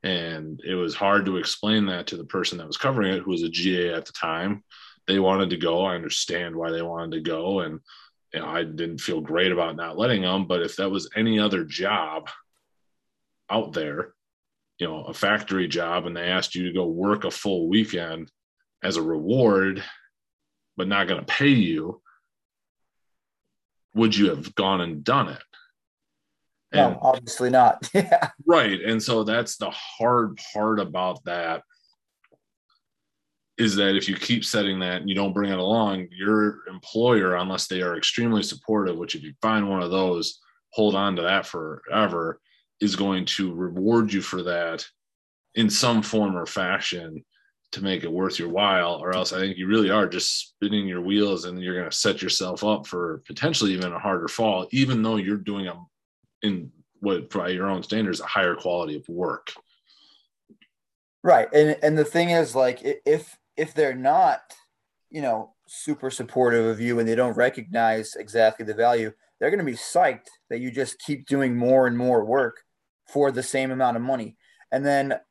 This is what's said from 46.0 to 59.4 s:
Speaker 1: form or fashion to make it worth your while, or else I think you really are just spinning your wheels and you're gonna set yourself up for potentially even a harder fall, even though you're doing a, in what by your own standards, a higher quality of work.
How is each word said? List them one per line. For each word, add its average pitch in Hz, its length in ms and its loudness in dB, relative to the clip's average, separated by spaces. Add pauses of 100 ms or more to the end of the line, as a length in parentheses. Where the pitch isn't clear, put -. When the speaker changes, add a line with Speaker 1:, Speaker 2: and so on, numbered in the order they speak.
Speaker 1:
form 104 340 0
or 82 100 -6
fashion 87 760 -4 (500)
to 95 120 -8
make 92 180 -2
it 85 80 -6
worth 90 280 -2
your 85 100 -4
while, 90 460 2
or 90 200 -4
else 92 180 -2
I 92 60 -4
think 95 200 -4
you 92 100 -6
really 107 220 4
are 101 180 4
just 85 320 -2
spinning 104 480 -4
your 90 140 -4
wheels 98 420 2
and 90 180 -8
you're 90 160 -4
gonna 85 140 -6
set - 300 0
yourself 92 420 -4
up 107 220 0
for 90 400 -6
potentially 110 480 0
even 90 180 -2
a 82 60 -8
harder 92 300 -2
fall, 98 420 0
even 127 320 2
though 110 140 2
you're 104 200 0
doing 101 320 -6
a, 87 100 -10 (640)
in 90 300 -2 (280)
what 95 300 -2
by 90 180 -2
your 92 200 -2
own 92 140 -2
standards, 104 380 -2
a - 60 -10
higher 90 300 0
quality 85 400 -2
of - 120 -14
work. 85 440 -6 (1700)